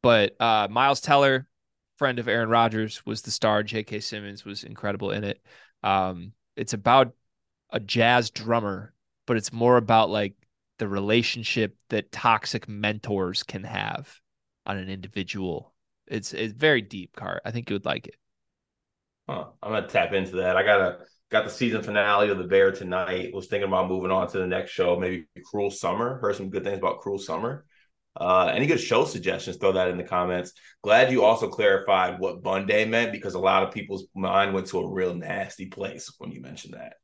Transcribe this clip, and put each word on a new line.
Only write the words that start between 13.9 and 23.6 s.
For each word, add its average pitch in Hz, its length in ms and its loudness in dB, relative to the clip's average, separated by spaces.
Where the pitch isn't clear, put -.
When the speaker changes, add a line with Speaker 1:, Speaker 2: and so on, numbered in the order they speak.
Speaker 1:
on 101 120 -6
an 95 120 -10
individual. 95 840 -8
It's, - 280 -8
it's 110 200 -6
very 139 280 2
deep, 98 340 -14
Cart. 92 300 -8
I 110 60 -6
think 117 180 -8
you 101 60 -2
would 98 100 -6
like - 220 -4
it. - 80 -20
Speaker 2:
Huh. 78 180 -8
I'm 107 80 -8
gonna 110 160 -4
tap 95 260 0
into 92 220 -2
that. 92 220 2
I 98 60 4
gotta, 98 360 2
got 110 140 2
the 107 40 -8
season 110 320 -2
finale 104 480 2
of 98 80 0
The 90 60 -6
Bear 98 300 6
tonight. 92 600 -4
Was 95 140 -10
thinking 101 220 -2